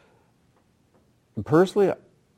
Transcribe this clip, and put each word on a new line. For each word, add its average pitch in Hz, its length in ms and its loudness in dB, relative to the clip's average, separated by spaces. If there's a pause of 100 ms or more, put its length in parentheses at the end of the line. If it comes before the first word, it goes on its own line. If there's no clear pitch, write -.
(1500)
Personally, 185 480 2 (440)